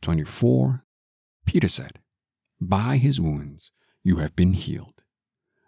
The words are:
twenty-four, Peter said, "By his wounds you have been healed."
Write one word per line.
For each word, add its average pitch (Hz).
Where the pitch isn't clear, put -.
twenty-four, 127
Peter 117
said, -
"By 107
his 131
wounds 73
you 92
have 76
been 90
healed." -